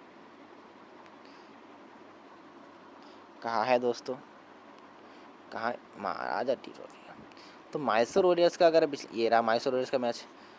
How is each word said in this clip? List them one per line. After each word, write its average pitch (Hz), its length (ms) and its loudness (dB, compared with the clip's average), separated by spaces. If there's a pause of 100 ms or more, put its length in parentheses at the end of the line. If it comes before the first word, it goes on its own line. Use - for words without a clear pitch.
(3500)
कहाँ 113 220 -2
है 123 140 4
दोस्तों, 123 360 -4 (1400)
कहाँ 110 180 -4
है? 120 60 -10 (200)
महाराजा 92 560 -4
टी - 180 -8
Trophy। - 300 -20 (720)
तो 156 60 -8
Mysore 123 460 2
Warriors 175 320 2
का 175 100 4
अगर 160 200 4
पिछ-, 139 260 -10
ये 113 160 0
रहा 113 120 6
Mysore 120 320 0
Warriors 127 160 -2
का 139 80 -2
मैच। 120 280 -4 (340)